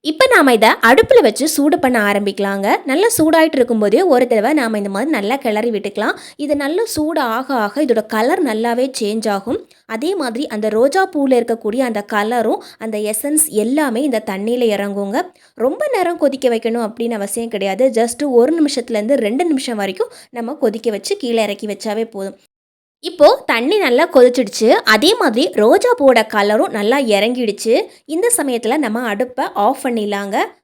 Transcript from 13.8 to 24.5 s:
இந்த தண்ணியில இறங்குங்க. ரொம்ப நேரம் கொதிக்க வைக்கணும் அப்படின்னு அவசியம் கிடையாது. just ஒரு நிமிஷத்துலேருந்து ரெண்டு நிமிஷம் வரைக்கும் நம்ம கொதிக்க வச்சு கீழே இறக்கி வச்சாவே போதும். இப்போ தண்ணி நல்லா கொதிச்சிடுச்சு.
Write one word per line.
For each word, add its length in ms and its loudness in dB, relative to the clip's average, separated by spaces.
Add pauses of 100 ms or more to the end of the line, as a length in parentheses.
இந்த 240 -2
தண்ணியில 500 -2
இறங்குங்க. 460 -4 (320)
ரொம்ப 380 -2
நேரம் 260 -2
கொதிக்க 300 0
வைக்கணும் 440 -2
அப்படின்னு 200 -4
அவசியம் 360 -6
கிடையாது. 460 0
just 360 -2
ஒரு 320 4
நிமிஷத்துலேருந்து 520 -2
ரெண்டு 300 0
நிமிஷம் 320 -2
வரைக்கும் 320 -4 (220)
நம்ம 240 -8
கொதிக்க 360 -2
வச்சு 260 -6
கீழே 260 -2
இறக்கி 240 -6
வச்சாவே 440 -6
போதும். 260 -10 (640)
இப்போ 460 2
தண்ணி 320 0
நல்லா 340 2
கொதிச்சிடுச்சு. 560 4